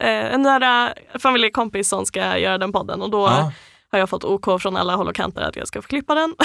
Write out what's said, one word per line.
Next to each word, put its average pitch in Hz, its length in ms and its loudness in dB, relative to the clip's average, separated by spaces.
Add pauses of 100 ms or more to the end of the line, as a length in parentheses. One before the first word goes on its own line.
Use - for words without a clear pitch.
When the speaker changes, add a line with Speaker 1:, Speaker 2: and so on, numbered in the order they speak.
Speaker 1:
Eh, 220 340 0
en 269 80 4
nära 254 500 4 (260)
familjekompis 226 720 2
som 190 180 -2
ska 190 320 -2
göra 190 200 0
den 190 140 -4
podden. 190 300 -6
Och 196 80 -4
då 208 160 2
Speaker 2:
Ja. 156 260 4 (400)
Speaker 1:
har 202 60 2
jag 190 120 2
fått - 140 -6
OK 190 380 0
från 190 140 -4
alla 180 200 0
håll 180 120 -2
och 170 60 -6
kanter - 280 -4
att - 140 -4
jag - 120 -8
ska - 140 -10
få - 60 -20
klippa 285 260 -2
den. 320 200 0 (100)